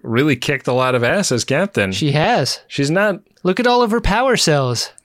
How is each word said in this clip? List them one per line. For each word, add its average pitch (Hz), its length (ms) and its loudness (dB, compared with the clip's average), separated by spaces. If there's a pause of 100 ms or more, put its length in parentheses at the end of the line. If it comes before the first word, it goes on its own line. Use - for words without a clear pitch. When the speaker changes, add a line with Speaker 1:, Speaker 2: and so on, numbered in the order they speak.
Speaker 1:
really 135 360 0
kicked 139 320 -4
a 131 40 0
lot 127 220 2
of 120 80 0
ass 160 300 0
as 117 100 0
captain. 131 480 -2
Speaker 2:
She 139 220 -2
has. 160 540 0
Speaker 1:
She's 139 220 -2
not 190 300 0 (240)
Speaker 2:
Look 185 160 0
at 247 80 0
all 247 160 4
of 220 80 0
her 233 80 0
power 226 380 2
cells 135 560 0 (120)